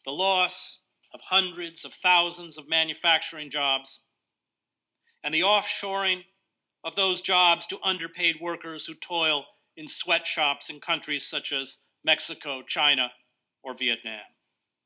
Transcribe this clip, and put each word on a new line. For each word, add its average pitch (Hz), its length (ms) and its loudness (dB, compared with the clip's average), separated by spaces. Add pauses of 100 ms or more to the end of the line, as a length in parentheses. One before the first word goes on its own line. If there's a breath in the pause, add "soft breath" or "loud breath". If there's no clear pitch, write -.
the 135 80 -6
loss 185 680 0 (320)
of - 100 -16
hundreds 175 600 -2
of 127 80 -12
thousands 175 640 2
of 143 100 -16
manufacturing 160 840 2
jobs, 139 500 0 (1200)
and 151 100 -2
the 160 80 4
offshoring 196 800 2 (640)
of 165 120 -8
those 190 240 2
jobs 175 460 4
to 202 160 -8
underpaid 170 580 0
workers 165 460 -6
who 160 80 -12
toil 156 500 0 (320 soft breath)
in 156 120 -12
sweatshops 165 840 0
in 147 100 -14
countries 151 460 -2
such 147 260 -6
as 135 260 -6 (260 soft breath)
Mexico, 151 640 0
China, 143 440 2 (520)
or 131 120 -8
Vietnam. 113 460 -4 (640)